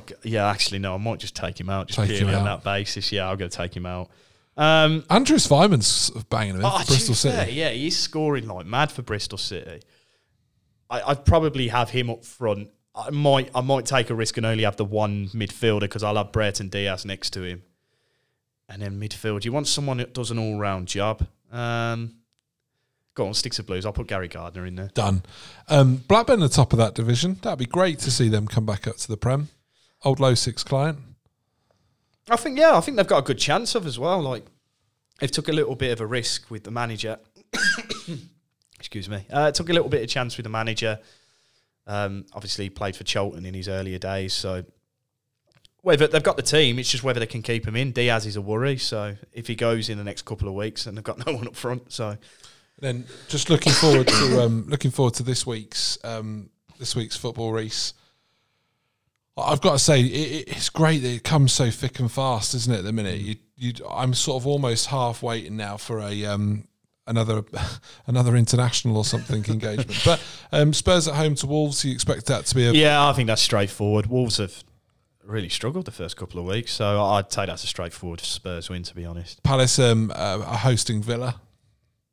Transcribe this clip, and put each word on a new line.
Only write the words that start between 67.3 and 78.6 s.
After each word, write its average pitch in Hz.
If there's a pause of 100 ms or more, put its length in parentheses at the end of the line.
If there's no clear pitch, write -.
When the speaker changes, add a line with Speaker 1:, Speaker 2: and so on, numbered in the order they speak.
Speaker 2:
<laughs> -
another 123
international 120
or 107
something 110
Speaker 1:
<laughs> 104
Speaker 2:
engagement. 107
But, 170 (320)
um, 151
Spurs 170
at 151
home 151
to -
Wolves, 147
you 131
expect 123
that 117
to -
be 127
a 120
Speaker 1:
Yeah, 147
I 139
think 123
that's 110
straightforward. 104
Wolves 123
have - (600)
really 104
struggled 156
the -
first -
couple 87
of 87
weeks, 107
so 104
I'd 101
say 98
that's 87
a -
straightforward 85
Spurs -